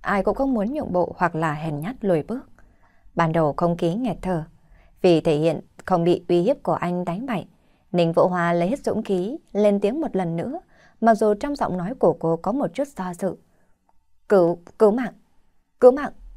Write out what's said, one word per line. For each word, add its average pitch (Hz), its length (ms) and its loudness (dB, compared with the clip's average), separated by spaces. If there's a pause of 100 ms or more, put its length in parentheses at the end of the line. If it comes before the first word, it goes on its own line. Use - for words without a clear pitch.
Ai 196 220 -2
cũng 208 120 0
không 269 180 -2
muốn 220 200 -2
nhượng 285 200 -6
bộ 175 240 -2
hoặc 175 180 -2
là 156 180 -2
hèn 151 260 -8
nhát 208 160 -8 (100)
lùi 165 180 0
bước. 254 260 -10 (640)
Ban 165 160 0
đầu 156 260 2
không 170 200 0
khí 170 180 -2
nghẹt 233 260 -4
thở, 175 220 -4 (580)
vì 165 200 6
thể 160 160 2
hiện 156 240 0 (240)
không 175 180 2
bị 175 240 2
uy 175 140 2
hiếp 269 220 0
của 170 100 -2
anh 180 320 -4
đánh 185 200 -8
bại, 220 220 -6 (440)
Ninh 170 220 2
Vũ 170 140 4
Hoa 170 260 0
lấy 175 160 0
hết 277 160 -4
dũng 220 180 -2
khí, 202 340 -4 (140)
lên 202 280 2
tiếng 240 220 -2
một 247 140 -6
lần 170 200 -2
nữa, 247 240 -6 (420)
mặc 226 140 6
dù 214 180 2
trong 285 220 -4
giọng 190 220 -4
nói 185 180 -6
của 165 180 2
cô 165 240 -2
có 185 140 -4
một 262 220 -4
chút 277 140 -6
do 185 260 -10
dự. 175 220 -6 (920)
"Cứu, 175 300 4 (200)
cứu 208 120 6
mạng, 233 220 -4 (680)
cứu 247 120 10
mạng." 285 200 -4 (240)